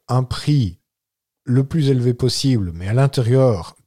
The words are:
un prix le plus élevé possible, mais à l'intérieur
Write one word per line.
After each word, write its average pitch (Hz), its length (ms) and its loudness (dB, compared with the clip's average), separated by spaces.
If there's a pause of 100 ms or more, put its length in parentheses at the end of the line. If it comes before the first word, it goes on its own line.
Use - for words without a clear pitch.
un 127 140 0
prix 123 560 -2 (680)
le 123 180 2
plus 139 260 0
élevé 127 240 2
possible, 120 600 0
mais 90 140 -8
à 107 40 -2
l'intérieur 127 840 0 (120)